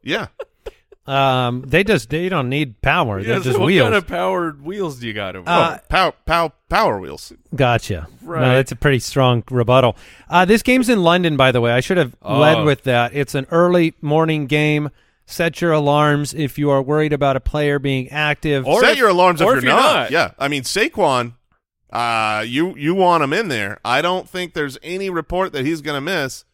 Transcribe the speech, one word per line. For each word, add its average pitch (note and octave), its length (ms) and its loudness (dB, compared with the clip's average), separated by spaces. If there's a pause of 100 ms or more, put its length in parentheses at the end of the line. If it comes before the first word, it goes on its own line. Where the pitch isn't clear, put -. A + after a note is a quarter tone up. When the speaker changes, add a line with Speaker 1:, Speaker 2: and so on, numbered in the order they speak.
Speaker 1:
Yeah. D#3+ 220 -4 (760)
Speaker 2:
Um, C3 600 0
they D#3+ 180 2
just, G3 240 0
they E3+ 200 -4
don't D3+ 200 -2
need C#3 320 -6
power. C3+ 380 0
Speaker 3:
Yeah, - 80 -6
Speaker 2:
They're - 120 0
Speaker 3:
so - 40 -8
Speaker 2:
just - 160 0
Speaker 3:
what - 80 2
Speaker 2:
wheels. E3+ 180 4
Speaker 3:
kind A3 100 0
of F#3 120 0
powered F3 560 -4
wheels E3+ 360 -6
do A#2+ 80 -8
you A2 60 -6
got G2 220 -6
over F#2 140 -12
Speaker 2:
Uh, E3+ 200 2
Speaker 3:
there? - 80 -10
Speaker 1:
Oh, - 120 -20
pow-, F3 240 0 (120)
pow-, E3 280 0 (160)
power F3 300 0
wheels. D2+ 320 -14 (220)
Speaker 2:
Gotcha. F#2 540 0 (140)
Speaker 3:
Right. E3 200 -6
Speaker 2:
No, B2+ 140 4
that's C3 180 0
a B2 40 -12
pretty C#3 220 2
strong B2 520 0
rebuttal. B2 460 2 (320)
Uh, F3 160 4
this G#3+ 180 4
game's B3+ 260 2
in G#3+ 140 2
London, E3+ 320 4
by C3 180 4
the B2 60 2
way. A#2 120 2
I B2 100 2
should F#3 160 -2
have C3+ 240 0
led D3 380 4
Speaker 3:
Oh. D3+ 60 0
Speaker 2:
with D3 180 0
that. A#2+ 300 0
It's C#3+ 220 -4
an C3+ 160 -4
early F3 500 2
morning D#3 440 0
game. D3+ 440 0 (360)
Set - 360 -4
your E3+ 120 0
alarms D3 600 0
if D3 240 -6
you D3 120 -2
are C#3 120 2
worried D3+ 320 -2
about C#3 240 0
a - 40 -4
player D3 380 -2
being C3 300 -4
active. D3 580 -2
Speaker 3:
Or A#3+ 140 4
Speaker 1:
Set C#4+ 120 6
Speaker 3:
if, D4 40 0
Speaker 1:
your B3 120 4
alarms F3+ 300 4
if F3 80 4
Speaker 3:
or A#3 40 4
Speaker 1:
you're C4 80 2
Speaker 3:
if - 40 -4
you're C3+ 100 2
Speaker 1:
not. C#4 200 4
Speaker 3:
not. C3 180 -2
Speaker 1:
Yeah. C#3+ 260 0
I C#3 120 -4
mean, C#3+ 140 -4
Saquon, C#3+ 680 -2 (580)
uh, A2 540 -2
you, C#3+ 300 -4
you C#3+ 180 -2
want F3 300 4
him C3+ 80 -2
in G#3 160 -2
there. G#2+ 380 -6
I B2+ 160 0
don't F3+ 260 -2
think F3+ 260 -10
there's C#3 300 -6
any F#3+ 260 -6
report F3+ 440 -4
that C3+ 120 -4
he's D#3+ 160 -4
gonna D3 200 -6
miss. D3+ 420 -6 (100)